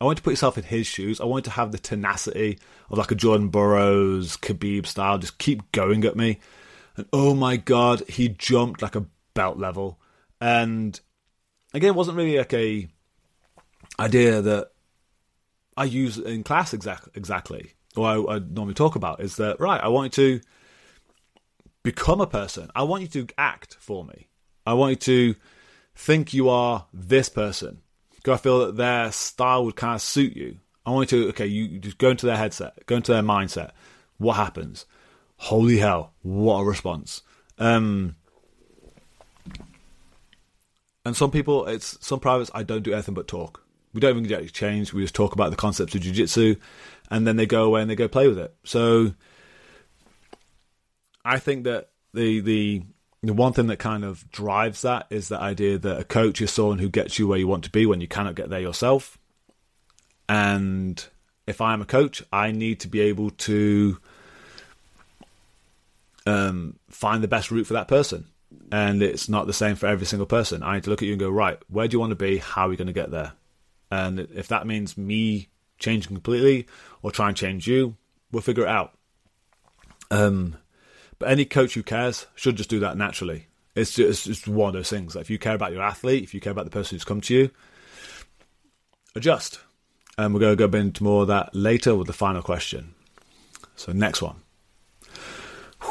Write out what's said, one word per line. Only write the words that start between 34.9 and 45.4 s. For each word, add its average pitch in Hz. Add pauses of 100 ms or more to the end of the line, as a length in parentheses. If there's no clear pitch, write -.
Holy 113
hell, 95
what 104
a 101
response. 92 (340)
Um, 107 (3000)
and 120
some 147
people, 147
it's, -
some 135
privates, 127
I 110
don't 110
do 101
anything 104
but 90
talk. - (280)
We 110
don't 131
even 117
get 101
exchange. 104
We 98
just 95
talk 104
about 98